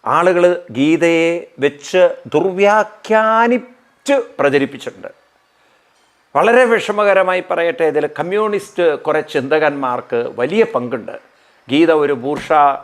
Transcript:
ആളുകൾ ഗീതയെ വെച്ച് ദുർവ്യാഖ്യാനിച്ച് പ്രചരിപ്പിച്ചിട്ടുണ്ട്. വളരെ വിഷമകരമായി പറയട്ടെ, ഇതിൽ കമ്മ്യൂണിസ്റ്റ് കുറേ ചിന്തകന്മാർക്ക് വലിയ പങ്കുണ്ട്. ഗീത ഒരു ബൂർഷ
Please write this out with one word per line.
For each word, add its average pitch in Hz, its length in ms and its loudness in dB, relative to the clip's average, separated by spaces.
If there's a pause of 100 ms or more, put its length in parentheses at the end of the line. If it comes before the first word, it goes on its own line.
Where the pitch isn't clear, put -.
ആളുകൾ 175 380 2 (340)
ഗീതയെ 165 520 2 (320)
വെച്ച് - 400 0 (300)
ദുർവ്യാഖ്യാനിച്ച് 214 1800 0 (220)
പ്രചരിപ്പിച്ചിട്ടുണ്ട്. 135 720 -2 (1200)
വളരെ 233 380 4
വിഷമകരമായി 190 800 0
പറയട്ടെ, 170 420 -2
ഇതിൽ 151 120 0 (140)
കമ്മ്യൂണിസ്റ്റ് 196 680 -4 (180)
കുറേ 151 160 0 (120)
ചിന്തകന്മാർക്ക് 139 880 -2 (200)
വലിയ 175 220 0 (120)
പങ്കുണ്ട്. 120 420 -6 (540)
ഗീത 160 200 4 (120)
ഒരു 143 120 0 (100)
ബൂർഷ 143 240 -6 (360)